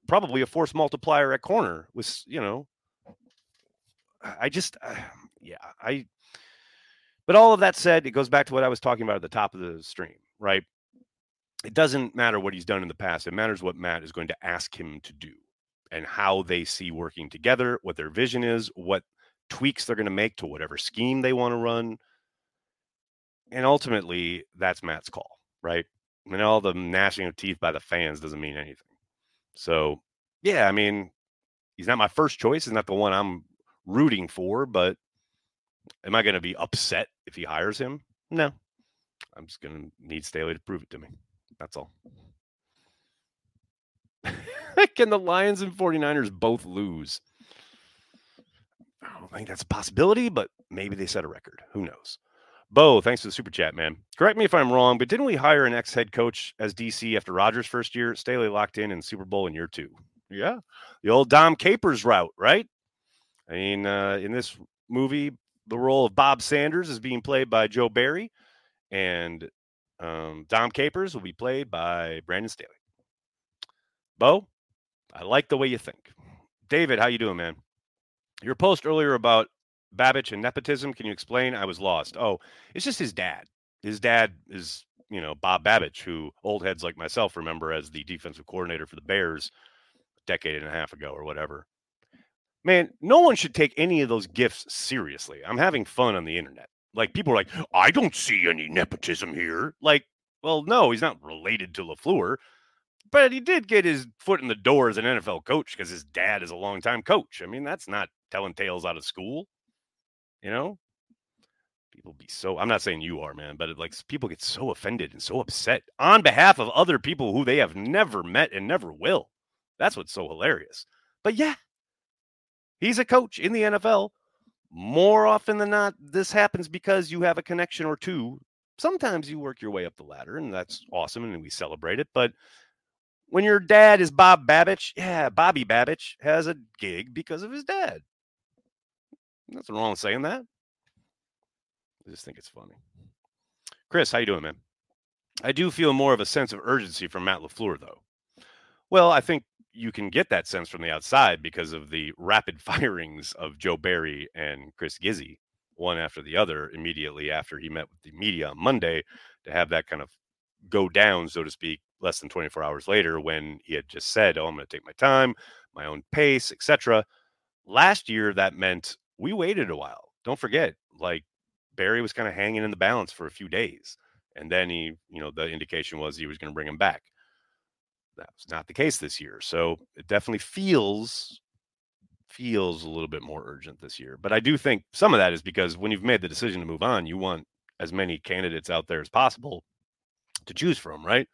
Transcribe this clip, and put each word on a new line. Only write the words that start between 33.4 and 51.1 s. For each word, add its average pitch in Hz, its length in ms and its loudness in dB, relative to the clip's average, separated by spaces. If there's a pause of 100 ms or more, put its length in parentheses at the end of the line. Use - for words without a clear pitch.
rooting 107 420 2
for, 98 380 -4
but 95 300 0 (1120)
am 101 100 -4
I 113 60 4
gonna 101 180 2
be 90 160 -6
upset - 520 -4 (180)
if - 100 -20
he 87 80 -12
hires 80 340 -4
him? 139 220 -8 (320)
No. 156 220 -2 (840)
I'm 80 100 -20
just - 140 -20
gonna 76 280 -16 (120)
need 80 240 -12
Staley 80 300 -6
to 78 60 -10
prove 90 240 -12
it - 80 -20
to - 80 -18
me. 76 100 -20 (500)
That's - 160 -18
all. 71 160 -16 (2250)
<laughs> - 80 -8 (640)
Can 233 140 4
the 208 100 4
Lions 185 420 0
and 185 140 -8
forty-niners 151 540 0
both 113 340 0
lose? 90 560 -8 (1800)
I - 180 -18
don't 92 100 -20
think - 200 -14
that's 95 140 -12
a - 40 -14
possibility, 190 640 2
but 127 200 -4 (200)
maybe 98 260 -8
they 95 100 -6
set 90 200 -6